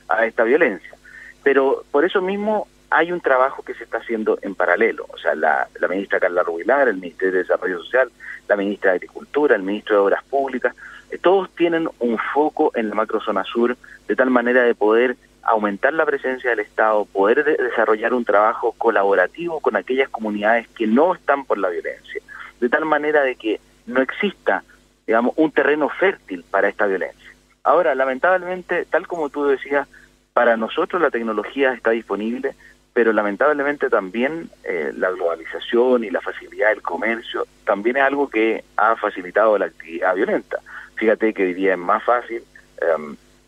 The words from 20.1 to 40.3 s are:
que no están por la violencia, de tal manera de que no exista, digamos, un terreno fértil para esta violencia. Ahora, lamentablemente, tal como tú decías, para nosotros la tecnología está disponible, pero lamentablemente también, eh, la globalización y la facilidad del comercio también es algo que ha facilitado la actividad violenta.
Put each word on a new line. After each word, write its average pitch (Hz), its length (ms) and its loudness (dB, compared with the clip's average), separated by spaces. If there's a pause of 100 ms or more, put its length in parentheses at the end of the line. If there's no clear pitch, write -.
que - 180 -4
no 147 280 4
están 139 300 -2
por 110 140 -2
la 95 100 -2
violencia, 80 520 -8 (400)
de 123 80 2
tal 151 160 0
manera 151 380 2
de 131 120 0
que 107 240 -4 (280)
no 123 160 0
exista, - 600 -4 (420)
digamos, 113 320 2
un 156 140 2
terreno 143 380 2
fértil 107 600 -4
para 98 200 0
esta 104 180 -2
violencia. 85 480 -6 (300)
Ahora, 151 320 4
lamentablemente, 175 880 0
tal 165 240 -2
como 160 220 -4
tú 143 160 -2
decías, 139 420 0 (440)
para 117 240 4
nosotros 160 460 -2
la 143 80 4
tecnología 117 600 -2
está 117 180 -2
disponible, 113 640 -4 (380)
pero 113 200 4
lamentablemente 139 800 0
también, 117 580 -2 (140)
eh, 78 340 -4
la 92 140 -2
globalización 92 920 0
y 101 60 -8
la 82 100 -4
facilidad 92 480 -4
del 107 140 0
comercio 113 640 -6 (180)
también 110 320 0
es 139 80 2
algo 139 240 0
que 110 340 0 (140)
ha 110 180 2
facilitado 101 640 0
la 95 80 -2
actividad 85 480 -4
violenta. 101 460 -2 (340)